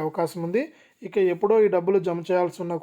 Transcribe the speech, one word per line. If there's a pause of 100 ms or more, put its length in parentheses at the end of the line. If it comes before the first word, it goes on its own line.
అవకాశం
ఉంది. (440)
ఇక (180)
ఎప్పుడో (100)
ఈ
డబ్బులు
జమ (120)
చేయాల్సి
ఉన్నా